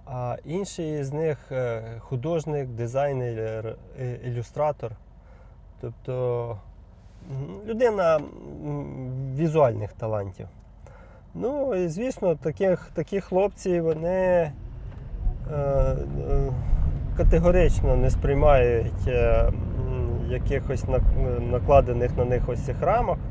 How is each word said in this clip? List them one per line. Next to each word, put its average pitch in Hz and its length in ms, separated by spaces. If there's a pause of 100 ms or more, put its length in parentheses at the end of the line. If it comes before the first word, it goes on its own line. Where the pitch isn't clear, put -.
а 123 380
інший 160 560
із 135 120
них, 156 260 (140)
е, 120 300 (160)
художник, 147 680
дизайнер, 117 1080 (240)
е, 123 240
ілюстратор. 123 680 (880)
Тобто, 120 760 (760)
м, 135 160 (200)
людина, 214 500
м, 143 1160
візуальних 135 580
талантів. 104 560 (880)
Ну 262 400
і, 180 140
звісно, 190 460
таких, 175 600
такі 190 260
хлопці, 190 600
вони, 170 720 (1000)
е, - 20
е, 139 420 (1200)
категорично 165 800
не 127 140
сприймають, 131 1000
е, 120 400
м, - 40 (760)
якихось 127 600
нак-, 127 520
накладених 123 760
на 123 80
них 123 240
ось 120 120
цих 123 220
рамок. 190 360 (120)